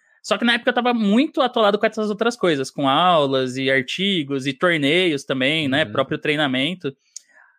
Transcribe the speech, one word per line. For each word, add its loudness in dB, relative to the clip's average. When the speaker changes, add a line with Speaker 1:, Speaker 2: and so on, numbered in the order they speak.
Speaker 1:
Só -2
que -2
na 2
época -2
eu -4
tava 0
muito 2
atolado 2
com 0
essas -2
outras -2
coisas, 0
com 0
aulas 2
e 0
artigos -2
e -4
torneios 0
também, -2
né, 0
Speaker 2:
Uhum. -
Speaker 1:
próprio -4
treinamento. -2